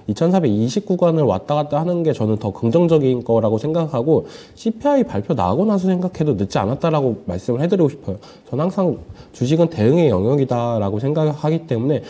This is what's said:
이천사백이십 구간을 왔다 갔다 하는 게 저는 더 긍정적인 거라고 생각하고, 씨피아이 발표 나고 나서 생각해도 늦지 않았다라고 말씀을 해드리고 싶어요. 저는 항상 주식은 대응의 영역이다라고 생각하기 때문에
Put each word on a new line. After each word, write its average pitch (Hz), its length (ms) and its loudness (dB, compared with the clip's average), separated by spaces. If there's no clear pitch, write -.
이천사백이십 151 800 0
구간을 170 380 2
왔다 104 320 0
갔다 147 240 -2
하는 175 240 -2
게 151 80 2
저는 110 240 0
더 107 160 -4
긍정적인 131 720 2
거라고 113 340 2
생각하고, 151 720 0
씨피아이 254 480 0
발표 110 320 -2
나고 110 300 0
나서 196 240 0
생각해도 180 460 0
늦지 98 240 -2
않았다라고 131 680 0
말씀을 117 360 -4
해드리고 175 260 2
싶어요. - 300 -8
저는 135 140 -4
항상 180 360 -2
주식은 160 380 2
대응의 139 400 4
영역이다라고 117 920 0
생각하기 156 680 -2
때문에 127 440 -2